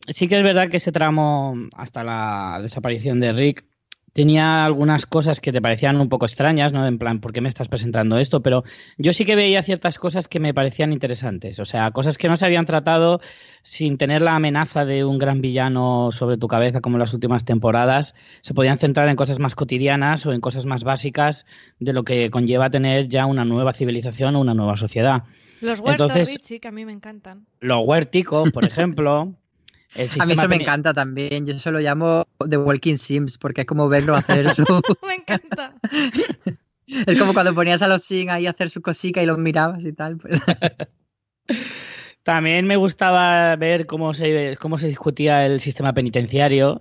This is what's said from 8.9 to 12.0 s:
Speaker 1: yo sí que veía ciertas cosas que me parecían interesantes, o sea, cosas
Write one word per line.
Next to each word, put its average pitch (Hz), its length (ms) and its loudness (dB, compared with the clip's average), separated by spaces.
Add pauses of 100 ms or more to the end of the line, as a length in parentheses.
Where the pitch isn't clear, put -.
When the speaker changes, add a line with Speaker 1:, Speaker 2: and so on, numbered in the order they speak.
Speaker 1:
yo 151 160 2
sí 196 140 0
que 208 100 2
veía 196 260 4
ciertas 175 360 -2
cosas 180 280 -4
que 165 140 -4
me 151 140 0
parecían 139 380 0
interesantes, 120 680 -6
o 101 60 -8
sea, 110 240 -2
cosas 135 260 -2